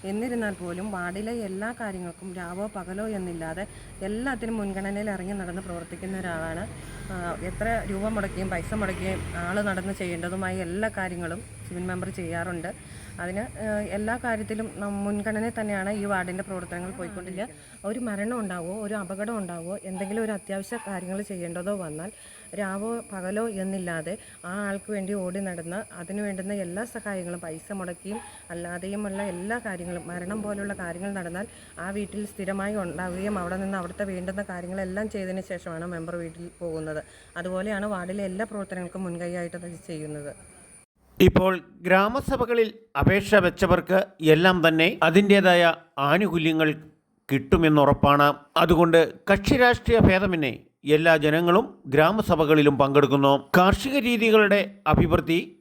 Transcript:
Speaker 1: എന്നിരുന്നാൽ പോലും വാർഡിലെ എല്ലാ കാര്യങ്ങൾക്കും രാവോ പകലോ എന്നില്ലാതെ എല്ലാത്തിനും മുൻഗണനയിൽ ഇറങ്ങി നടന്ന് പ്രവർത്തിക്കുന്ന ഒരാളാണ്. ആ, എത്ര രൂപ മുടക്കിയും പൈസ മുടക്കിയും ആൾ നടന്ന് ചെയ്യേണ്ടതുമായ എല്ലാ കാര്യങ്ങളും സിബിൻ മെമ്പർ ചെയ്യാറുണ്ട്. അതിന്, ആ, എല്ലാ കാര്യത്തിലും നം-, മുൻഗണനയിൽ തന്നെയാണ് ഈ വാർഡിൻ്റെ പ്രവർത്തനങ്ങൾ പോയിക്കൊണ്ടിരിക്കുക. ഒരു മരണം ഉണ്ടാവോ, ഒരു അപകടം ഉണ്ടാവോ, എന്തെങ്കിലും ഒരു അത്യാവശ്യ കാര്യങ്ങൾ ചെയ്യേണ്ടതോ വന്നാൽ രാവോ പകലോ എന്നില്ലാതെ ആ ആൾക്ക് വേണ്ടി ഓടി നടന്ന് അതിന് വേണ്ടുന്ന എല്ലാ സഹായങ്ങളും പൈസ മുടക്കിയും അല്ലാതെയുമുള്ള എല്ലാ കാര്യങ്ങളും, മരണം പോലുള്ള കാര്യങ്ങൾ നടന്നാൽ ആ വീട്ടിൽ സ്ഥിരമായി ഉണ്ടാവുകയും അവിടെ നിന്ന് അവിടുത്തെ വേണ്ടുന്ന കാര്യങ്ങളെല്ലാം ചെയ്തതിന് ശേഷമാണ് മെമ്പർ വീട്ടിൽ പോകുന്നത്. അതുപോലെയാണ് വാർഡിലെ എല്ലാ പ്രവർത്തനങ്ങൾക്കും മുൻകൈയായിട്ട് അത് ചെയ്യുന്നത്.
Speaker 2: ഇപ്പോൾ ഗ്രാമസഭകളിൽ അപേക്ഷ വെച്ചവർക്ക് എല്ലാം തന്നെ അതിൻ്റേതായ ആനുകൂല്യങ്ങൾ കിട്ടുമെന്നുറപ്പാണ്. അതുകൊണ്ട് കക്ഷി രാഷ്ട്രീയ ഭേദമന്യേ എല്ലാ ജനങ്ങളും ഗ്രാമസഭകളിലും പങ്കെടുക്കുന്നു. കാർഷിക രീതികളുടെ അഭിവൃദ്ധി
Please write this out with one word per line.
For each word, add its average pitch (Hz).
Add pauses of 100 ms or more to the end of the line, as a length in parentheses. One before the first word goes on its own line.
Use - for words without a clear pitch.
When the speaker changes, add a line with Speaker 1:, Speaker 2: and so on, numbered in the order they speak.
(100)
Speaker 1:
എന്നിരുന്നാൽ 220
പോലും 180 (100)
വാർഡിലെ 185 (140)
എല്ലാ 196 (120)
കാര്യങ്ങൾക്കും 185 (120)
രാവോ 180 (100)
പകലോ 190 (120)
എന്നില്ലാതെ 170 (440)
എല്ലാത്തിനും 226
മുൻഗണനയിൽ 202
ഇറങ്ങി 185
നടന്ന് 180
പ്രവർത്തിക്കുന്ന 175
ഒരാളാണ്. 165 (480)
ആ, 185 (340)
എത്ര 214 (240)
രൂപ 196 (120)
മുടക്കിയും 196
പൈസ 170 (100)
മുടക്കിയും 185 (260)
ആൾ 185 (140)
നടന്ന് 185
ചെയ്യേണ്ടതുമായ 180 (140)
എല്ലാ 208 (100)
കാര്യങ്ങളും 175 (240)
സിബിൻ 180
മെമ്പർ 185 (120)
ചെയ്യാറുണ്ട്. 170 (520)
അതിന്, 185 (220)
ആ, - (280)
എല്ലാ 214 (100)
കാര്യത്തിലും 220 (140)
നം-, 202
മുൻഗണനയിൽ 214
തന്നെയാണ് 202 (100)
ഈ 202
വാർഡിൻ്റെ 185
പ്രവർത്തനങ്ങൾ 180
പോയിക്കൊണ്ടിരിക്കുക. 185 (400)
ഒരു 226
മരണം 214
ഉണ്ടാവോ, 180 (100)
ഒരു 208
അപകടം 202
ഉണ്ടാവോ, 175 (160)
എന്തെങ്കിലും 196
ഒരു 214
അത്യാവശ്യ 196 (100)
കാര്യങ്ങൾ 185 (100)
ചെയ്യേണ്ടതോ 175 (120)
വന്നാൽ 160 (460)
രാവോ 202 (220)
പകലോ 190 (200)
എന്നില്ലാതെ 175 (380)
ആ - (160)
ആൾക്ക് 196
വേണ്ടി 190 (100)
ഓടി 180
നടന്ന് 175 (220)
അതിന് 190
വേണ്ടുന്ന 190 (120)
എല്ലാ 180 (100)
സഹായങ്ങളും 180
പൈസ 160
മുടക്കിയും 185 (360)
അല്ലാതെയുമുള്ള 190 (120)
എല്ലാ 196 (100)
കാര്യങ്ങളും, 175
മരണം 180
പോലുള്ള 202
കാര്യങ്ങൾ 175
നടന്നാൽ 175 (380)
ആ 185
വീട്ടിൽ 202 (100)
സ്ഥിരമായി 196
ഉണ്ടാവുകയും 185
അവിടെ 175
നിന്ന് 196
അവിടുത്തെ 175
വേണ്ടുന്ന 185
കാര്യങ്ങളെല്ലാം 185
ചെയ്തതിന് 185
ശേഷമാണ് 170
മെമ്പർ 170
വീട്ടിൽ 165 (140)
പോകുന്നത്. 156 (400)
അതുപോലെയാണ് 190
വാർഡിലെ 185
എല്ലാ 202
പ്രവർത്തനങ്ങൾക്കും 190
മുൻകൈയായിട്ട് 175
അത് 175 (200)
ചെയ്യുന്നത്. 151 (960)
Speaker 2:
ഇപ്പോൾ 185 (340)
ഗ്രാമസഭകളിൽ 226 (320)
അപേക്ഷ 202 (120)
വെച്ചവർക്ക് 175 (360)
എല്ലാം 180 (100)
തന്നെ 160 (200)
അതിൻ്റേതായ 196 (480)
ആനുകൂല്യങ്ങൾ 160 (640)
കിട്ടുമെന്നുറപ്പാണ്. 143 (340)
അതുകൊണ്ട് 165 (300)
കക്ഷി 202
രാഷ്ട്രീയ 233
ഭേദമന്യേ 180 (420)
എല്ലാ 165 (120)
ജനങ്ങളും 170 (300)
ഗ്രാമസഭകളിലും 156
പങ്കെടുക്കുന്നു. 139 (240)
കാർഷിക 202 (120)
രീതികളുടെ 214 (320)
അഭിവൃദ്ധി 160 (200)